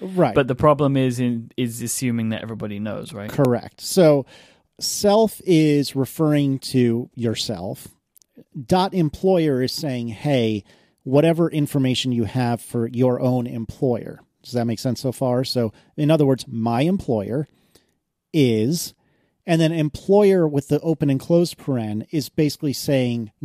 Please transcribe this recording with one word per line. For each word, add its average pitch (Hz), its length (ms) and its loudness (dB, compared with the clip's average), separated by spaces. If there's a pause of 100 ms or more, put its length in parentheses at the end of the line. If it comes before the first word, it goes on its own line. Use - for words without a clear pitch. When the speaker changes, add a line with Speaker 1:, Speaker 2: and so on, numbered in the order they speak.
Speaker 1:
Right. 180 340 0
Speaker 2:
But 123 140 2
the 127 80 -2
problem 143 400 2
is 127 240 0
in, 120 360 -4
is 117 240 -4
assuming 117 500 -2
that 110 120 -6
everybody 107 380 -8
knows, 107 320 -8
right? 104 180 -12
Speaker 1:
Correct. 123 500 0
So 151 460 4 (540)
self 208 640 0
is 151 500 2
referring 143 640 0
to 120 560 0
yourself. 110 720 -6 (800)
Dot 185 280 2
employer 160 680 2
is 127 80 -2
saying, 123 380 -6
"Hey, 113 560 0 (400)
whatever 160 440 4
information 131 640 0
you 117 140 0
have 120 360 -2
for 117 280 -4
your 127 320 0
own 123 260 0
employer." 117 720 -4 (220)
Does - 120 -14
that 120 120 0
make 120 140 -2
sense 123 200 -4
so 127 120 -4
far? 127 320 -2
So, 117 280 -2 (240)
in 147 140 0
other 151 160 4
words, 135 220 0
my 117 340 -2
employer 139 640 -2 (840)
is, 127 640 2 (520)
and 165 140 2
then 160 120 2
employer 185 760 2
with 143 200 -2
the 147 120 2
open 156 300 0
and 135 100 0
closed 170 380 2
paren 110 520 -4
is 151 180 -4
basically 147 440 -2
saying, 120 580 -2 (140)